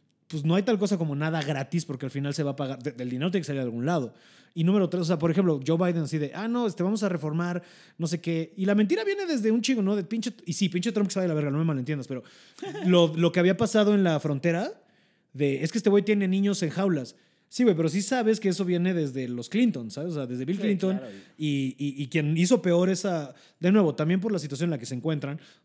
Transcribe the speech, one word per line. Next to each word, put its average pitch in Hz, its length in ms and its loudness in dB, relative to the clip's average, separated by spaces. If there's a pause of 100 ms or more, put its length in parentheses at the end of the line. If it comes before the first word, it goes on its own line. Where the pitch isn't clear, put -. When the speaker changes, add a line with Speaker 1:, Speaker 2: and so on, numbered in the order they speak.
(280)
Speaker 1:
pues 147 160 -6
no 160 100 4
hay 196 80 4
tal 220 160 2
cosa 196 200 0
como 156 180 -2
nada 156 260 -2
gratis 143 420 -2
porque 139 220 -8
al 127 40 -6
final 143 240 -4
se 160 80 -4
va 143 100 -2
a 131 40 -8
pagar, 131 260 -6
de-, 143 100 -8
del 123 180 -8
dinero 135 200 -2
tiene 180 120 -2
que - 40 -8
salir 143 140 -4
de 131 60 -2
algún 117 200 -4
lado. 151 280 -2 (400)
Y 165 100 0
número 185 240 4
tres, 180 140 -2
o - 20 0
sea, 165 140 0
por 165 120 2
ejemplo, 165 340 2
Joe 160 140 2
Biden 175 260 0
así 156 140 -4
de, 147 160 -4
"Ah, 214 140 -6
no, 240 180 -2
este, 180 160 -4
vamos 202 200 0
a 202 60 0
reformar, 170 540 -4 (340)
no 170 100 -2
sé 165 140 -4
qué". 165 360 -4
Y 190 100 -4
la 202 80 4
mentira 214 300 2
viene 392 220 -2
desde 226 260 0
un 226 100 2
chingo, 240 200 0
¿no? 196 120 2
De 196 100 -2
pinche, 226 280 -4 (140)
y 175 80 -4
sí, 196 140 0
pinche 180 240 -2
Trump 202 160 0
que - 60 -6
sabe 185 140 0
la 160 60 0
verga, 147 160 0
no 139 80 0
me 160 60 2
malentiendas, 139 440 -2
pero 127 140 -8 (340)
Speaker 2:
<laughs> 392 300 -8
Speaker 1:
lo, 170 300 6
lo 170 160 4
que 180 80 2
había 180 160 4
pasado 208 380 4
en 202 100 4
la 160 160 2
frontera 170 640 -2 (500)
de, 135 300 0
"Es 160 100 -2
que 226 60 -2
este 208 120 2
güey 202 140 6
tiene 208 240 2
niños 196 340 0
en 160 80 -2
jaulas". 170 440 -2 (360)
Sí, - 140 -2
güey, 208 100 6
pero 160 140 2
sí 180 140 0
sabes 220 380 2
que 196 100 2
eso 185 160 -2
viene 175 260 2
desde 135 360 -2
los 123 200 -8
Clinton, 180 420 0
¿sabes? 156 200 -8
O 165 60 -6
sea, 135 100 -4
desde 123 180 -6
Bill 175 120 -2
Speaker 2:
Sí, 190 60 -6
Speaker 1:
Clinton 190 360 0
Speaker 2:
claro. 110 140 -12 (260)
Speaker 1:
y, 139 400 -2
y, 143 240 -4
y 131 60 -6
quien 156 280 0
hizo 180 240 4
peor 180 300 4
esa, 170 440 -4 (240)
de 180 140 2
nuevo, 180 220 4
también 170 260 0
por 214 120 -2
la 180 60 -2
situación 143 280 -4
en 170 60 0
la 139 60 -4
que 117 60 -12
se 127 100 -8
encuentran, 143 460 -4 (240)